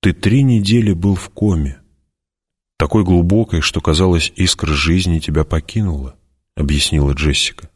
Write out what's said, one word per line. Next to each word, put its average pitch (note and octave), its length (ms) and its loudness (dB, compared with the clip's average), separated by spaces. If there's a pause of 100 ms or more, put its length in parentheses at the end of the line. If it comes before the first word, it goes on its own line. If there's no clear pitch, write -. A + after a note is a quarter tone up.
Ты F#3 120 0
три B2 300 2
недели A2 500 2
был F#2+ 220 0
в - 160 -8
коме. D#2+ 500 -2 (960)
Такой F#2+ 280 0
глубокой, F2+ 560 2
что, - 200 -4
казалось, E2+ 540 0
искра E2+ 380 -2
жизни E2 480 0
тебя D#2 240 -2
покинула", — D#2 720 -4 (400)
объяснила C#2+ 560 0
Джессика. - 640 -4